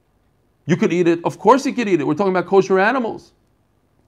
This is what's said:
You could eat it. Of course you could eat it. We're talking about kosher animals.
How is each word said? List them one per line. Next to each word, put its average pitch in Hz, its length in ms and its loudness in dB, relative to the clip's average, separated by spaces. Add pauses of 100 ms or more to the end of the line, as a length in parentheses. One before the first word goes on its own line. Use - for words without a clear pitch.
(680)
You 151 100 0
could 180 160 0
eat 175 160 2
it. 170 160 0
Of 160 140 -6
course 262 280 4
you 240 60 -4
could 214 160 -4
eat 170 120 2
it. 135 60 -6
We're 151 80 -2
talking 190 180 -2
about 180 140 -2
kosher 190 320 2
animals. 226 540 -4 (760)